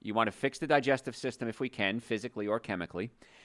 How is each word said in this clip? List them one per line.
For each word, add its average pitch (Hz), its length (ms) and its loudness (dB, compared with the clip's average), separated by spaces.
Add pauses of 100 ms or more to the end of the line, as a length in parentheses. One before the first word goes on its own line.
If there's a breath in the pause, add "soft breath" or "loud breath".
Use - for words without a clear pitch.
You 107 100 -4
wanna 110 180 4
fix - 280 -2
the 160 80 -4
digestive 135 500 4
system 123 320 -4
if 110 100 -6
we 131 120 -2
can, 104 300 0
physically 110 460 -4
or 107 140 2
chemically. 92 520 -4 (320 soft breath)